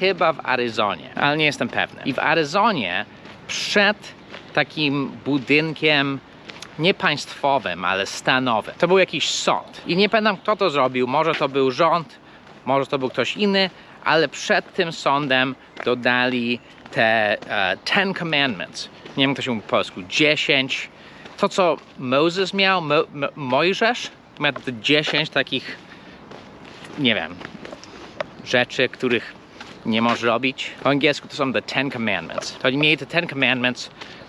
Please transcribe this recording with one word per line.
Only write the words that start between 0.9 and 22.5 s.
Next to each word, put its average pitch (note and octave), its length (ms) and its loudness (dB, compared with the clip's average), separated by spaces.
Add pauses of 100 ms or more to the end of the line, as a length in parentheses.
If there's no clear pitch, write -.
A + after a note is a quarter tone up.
ale D3 220 2
nie D#3 80 2
jestem C3 240 0
pewny. - 360 -4
I C#3 80 -2
w - 60 -2
Arizonie D3 840 0 (440)
przed - 480 2 (560)
takim C#3+ 600 0 (120)
budynkiem C#3+ 920 2 (600)
nie F3+ 160 4
państwowym, C3+ 880 0
ale F#2+ 220 0
stanowym. B2+ 720 0
To E3+ 100 2
był F#3+ 100 6
jakiś E3+ 300 0
sąd. - 580 -2
I F3 100 0
nie G3+ 120 4
pamiętam, G#3+ 280 2
kto F#3+ 200 -2
to F#3+ 140 2
zrobił. C3 360 2
Może D3+ 280 2
to D3 140 0
był C3+ 220 2
rząd, D#3+ 500 0 (460)
może C3+ 200 2
to C#3 120 -2
był C3 100 0
ktoś - 280 -2
inny, G3 340 2 (340)
ale D3+ 240 4
przed - 460 -2
tym E3 180 0
sądem C3+ 640 2 (300)
dodali B2 760 0 (320)
te, A2 460 2 (140)
e, G2 340 0
Ten G3 300 0
Commandments. C#3+ 760 -2 (280)
Nie C#3 60 4
wiem, C#3 80 4
jak B2+ 60 -2
to B2+ 60 -6
się C3 80 -4
mówi A2 120 -4
po - 80 -10
polsku. G2+ 320 0
Dziesięć. D3 880 0 (480)
To, G3+ 120 2
co E3+ 280 2 (220)
Moses E3+ 560 0